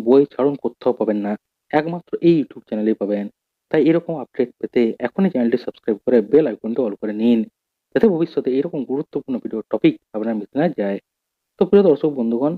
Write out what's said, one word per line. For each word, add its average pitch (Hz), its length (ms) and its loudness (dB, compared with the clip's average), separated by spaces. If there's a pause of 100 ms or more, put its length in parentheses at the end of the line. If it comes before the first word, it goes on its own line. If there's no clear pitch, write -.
বই 123 240 6
ছাড়ুন, 143 300 -2
কোথাও - 380 -4
পাবেন 107 320 -2
না, 104 60 -4 (400)
একমাত্র 165 400 -2 (100)
এই 170 160 6
YouTube 127 300 -6
চ্যানেলেই 107 320 -2
পাবেন। 101 260 -4 (460)
তাই 156 160 2
এরকম 170 320 0
আপডেট 123 380 -4
পেতে - 240 -2 (180)
এখনই 185 320 -2
চ্যানেলটি 123 260 0
সাবস্ক্রাইব - 460 -6
করে 123 180 2
বেল 139 260 2
আইকনটি 113 340 -6
all 107 140 -4
করে 107 180 -8
নিন, 113 260 2 (560)
যাতে 147 120 4
ভবিষ্যতে 160 460 -2
এরকম 151 300 -2
গুরুত্বপূর্ণ 135 560 -6
ভিডিও 110 300 -8
টপিক 151 240 2 (200)
আপনার 110 220 -6
মিস 101 200 -8
না 147 100 0 (120)
যায়। 98 220 -4 (600)
তো - 60 -14
প্রিয় 202 180 4
দর্শক 156 300 2
বন্ধুগণ, 123 440 -2